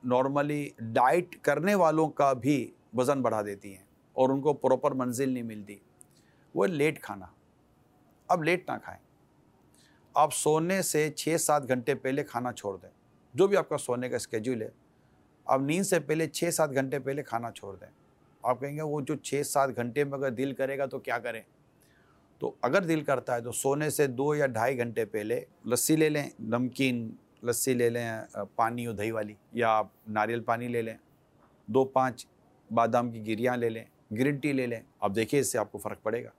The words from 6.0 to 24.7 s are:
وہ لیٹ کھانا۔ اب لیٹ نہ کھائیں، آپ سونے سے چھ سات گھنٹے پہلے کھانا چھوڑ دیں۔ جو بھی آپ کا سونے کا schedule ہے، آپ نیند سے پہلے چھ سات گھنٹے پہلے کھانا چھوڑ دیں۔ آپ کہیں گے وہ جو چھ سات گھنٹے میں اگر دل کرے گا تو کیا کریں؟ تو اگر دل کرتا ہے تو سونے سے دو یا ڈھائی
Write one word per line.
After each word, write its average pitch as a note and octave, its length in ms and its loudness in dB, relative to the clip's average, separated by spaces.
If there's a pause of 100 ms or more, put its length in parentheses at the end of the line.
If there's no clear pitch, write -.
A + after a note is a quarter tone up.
وہ F#3 100 2
لیٹ D3+ 360 2
کھانا۔ G2 240 -12 (1000)
اب F3 160 2
لیٹ E3+ 260 0
نہ C3 140 -2
کھائیں، - 160 -16 (1120)
آپ D3 200 4
سونے E3 480 2
سے D3+ 280 0
چھ D3+ 300 -2
سات D3 280 2
گھنٹے B2+ 280 0
پہلے C3 280 -4
کھانا B2 280 -6
چھوڑ G2 260 -8
دیں۔ F#2 120 -18 (440)
جو E3+ 140 4
بھی G3+ 100 4
آپ D#3+ 120 0
کا D3+ 80 -2
سونے B2 320 -4
کا B2 60 -4
schedule A2+ 460 -4
ہے، A2 80 -8 (760)
آپ C3+ 140 2
نیند D#3 260 0
سے F3 140 2
پہلے D#3 280 0
چھ - 260 -2
سات D3+ 200 0
گھنٹے C3+ 260 0
پہلے C3+ 240 -4
کھانا A2+ 280 -6
چھوڑ G2 240 -12
دیں۔ F#2+ 120 -20 (560)
آپ A#2+ 160 0
کہیں C#3+ 160 -6
گے D3+ 60 -6
وہ D3+ 200 -4
جو D#3 140 -4
چھ - 300 -4
سات C#3 300 2
گھنٹے A#2+ 280 -2
میں C#3 140 -4
اگر C3+ 140 -2
دل C3 220 -4
کرے C3+ 240 -4
گا C#3 80 0
تو C3+ 140 -8
کیا A#2+ 200 -4
کریں؟ A2+ 220 -8 (960)
تو - 120 -4 (100)
اگر C#3+ 200 2
دل D#3+ 220 0
کرتا B2+ 320 0
ہے A#2+ 60 -2
تو A#2 100 -8
سونے C#3 380 0
سے C#3+ 180 2
دو C3+ 280 0
یا D3 100 0
ڈھائی B2 320 0